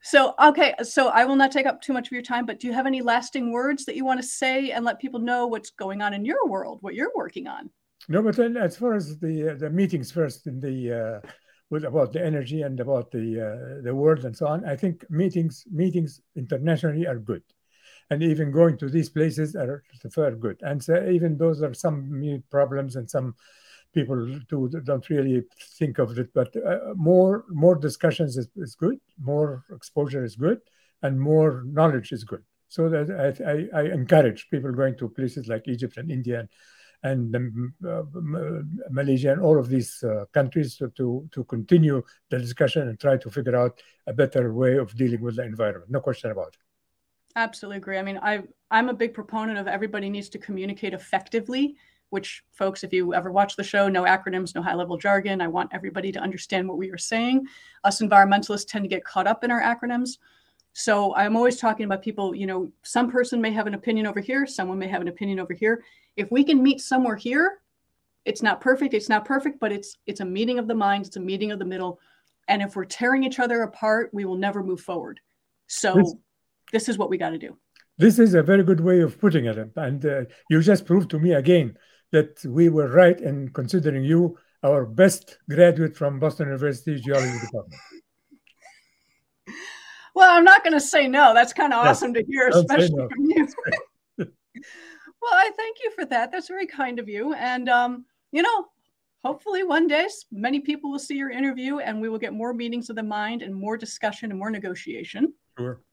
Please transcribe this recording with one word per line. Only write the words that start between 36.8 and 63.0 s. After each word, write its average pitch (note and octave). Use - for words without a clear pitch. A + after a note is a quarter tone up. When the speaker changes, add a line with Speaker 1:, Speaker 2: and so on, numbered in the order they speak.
Speaker 2:
and, B2
and, -
um, B2
uh, -
M-, D#3+
uh, -
Malaysia C3+
and F3
all D#3
of A#2+
these, B2+
uh, G#2+
countries C#3+
to, C3+
to, C3
to C3
continue C#3
the B2+
discussion B2
and A2+
try C#3
to A#2+
figure B2+
out B2
a -
better B2+
way B2+
of A2
dealing A#2+
with A#2
the B2
environment. G#2+
No C3+
question B2+
about F#2
it. -
Speaker 1:
Absolutely A3
agree. F#3+
I F#3+
mean, G3
I, G#3
I'm A#3
a B3
big A#3
proponent A3
of G3
everybody G3+
needs G3+
to -
communicate G3
effectively, A#3
which, -
folks, F#3+
if F#3
you F3+
ever F3+
watch G3
the G3+
show, G3
no F#3
acronyms, F#3
no E3+
high-level F3
jargon. G3
I E3+
want F3+
everybody F#3
to F#3+
understand F#3
what F3+
we F#3+
are E3+
saying. B3
Us G3+
environmentalists G3+
tend G#3
to G3
get F3+
caught G3
up A3
in A#3+
our A#3+
acronyms. A#3+
So G3+
I'm G#3
always B3
talking A3
about G3
people, G#3
you G3
know, F#3
some A#3+